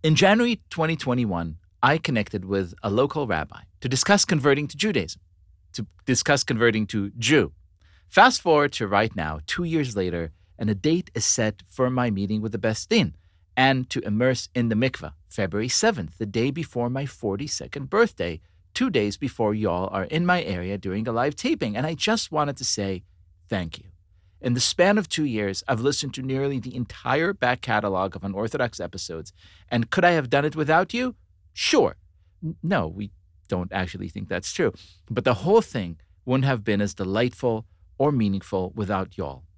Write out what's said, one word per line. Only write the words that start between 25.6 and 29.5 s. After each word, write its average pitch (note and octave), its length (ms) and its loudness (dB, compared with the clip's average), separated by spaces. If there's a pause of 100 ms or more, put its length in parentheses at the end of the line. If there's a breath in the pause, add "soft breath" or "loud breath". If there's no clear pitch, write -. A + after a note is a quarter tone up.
I've A2 120 0
listened C3+ 340 -2
to C3+ 80 -8
nearly C3+ 360 -2
the B2+ 160 -10
entire C#3 580 -2
back B2 300 0
catalog G2 540 0
of F#2+ 80 -10
Unorthodox A2 560 -4
episodes. F2 520 -10 (380 soft breath)